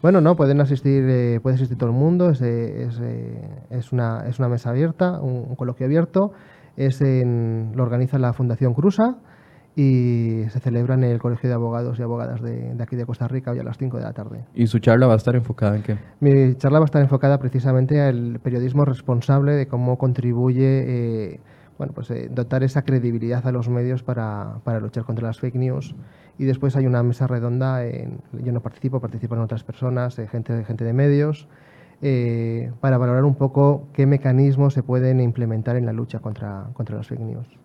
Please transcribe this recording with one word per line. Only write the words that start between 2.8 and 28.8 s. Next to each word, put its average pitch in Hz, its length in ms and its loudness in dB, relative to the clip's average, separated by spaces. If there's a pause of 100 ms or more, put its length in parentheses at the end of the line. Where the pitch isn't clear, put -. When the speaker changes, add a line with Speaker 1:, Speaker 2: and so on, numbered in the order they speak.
Speaker 1:
es, 120 180 -6
eh, 117 380 -8 (300)
es 123 220 -6
una, 117 340 -2
es 123 120 -6
una 127 100 0
mesa 120 220 -2
abierta, 165 500 0
un, 127 280 -4
un 127 80 -8
coloquio 123 300 -4
abierto, 165 460 2 (440)
es 135 240 0
en, 120 720 0
lo 127 80 0
organiza 127 360 0
la 123 160 2
Fundación 123 400 0
Cruza 214 420 2 (600)
y 120 760 2
se 123 100 -4
celebra 120 340 0
en 131 100 4
el 120 140 2
Colegio 120 300 -2
de 123 60 0
Abogados 117 440 -4
y 123 40 -4
Abogadas 117 400 -6
de, 120 320 -8
de 120 80 -6
aquí 117 140 -8
de 120 100 -4
Costa 120 220 -4
Rica 131 220 -6
hoy 123 80 -4
a 123 60 -6
las 117 120 -8
cinco 123 220 -6
de 117 60 -8
la 110 80 -8
tarde. 113 320 -12 (100)
Speaker 2:
¿Y 117 120 4
su 113 120 2
charla 120 280 6
va 117 80 6
a - 20 4
estar 120 200 2
enfocada 117 400 0
en 104 60 -4
qué? 104 160 -4 (220)
Speaker 1:
Mi 139 340 6
charla 139 240 2
va 160 60 6
a - 20 2
estar 147 160 4
enfocada 139 360 4
precisamente 131 640 2
al 120 420 0
periodismo 127 420 0
responsable, 139 680 2
de 139 140 0
cómo 123 320 -2
contribuye, 127 840 2 (500)
eh, - 60 -18 (380)
bueno, 139 140 -8
pues, 123 180 -12
eh, 120 220 -8
dotar 127 300 -2
esa 131 200 0
credibilidad 120 680 -2
a 127 40 -2
los 120 160 -2
medios 123 360 -2
para, 107 580 -6
para 113 160 -2
luchar 110 260 -6
contra 117 220 -6
las 113 140 -6
fake 127 160 -6
news. 127 400 -4 (420)
Y 135 60 -4
después 135 320 0
hay 131 100 2
una 123 160 2
mesa 120 240 0
redonda, 123 580 -2
en, 120 360 -8 (120)
yo 123 200 -6
no 120 80 -2
participo, 127 400 -6